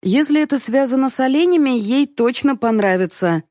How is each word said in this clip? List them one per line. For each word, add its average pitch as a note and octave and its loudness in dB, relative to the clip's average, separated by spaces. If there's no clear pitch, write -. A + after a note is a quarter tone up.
Если D4 2
это D4 -2
связано C4 0
с - -8
оленями, C#4+ 2
ей A#3+ 0
точно A#3+ -2
понравится. F#3 0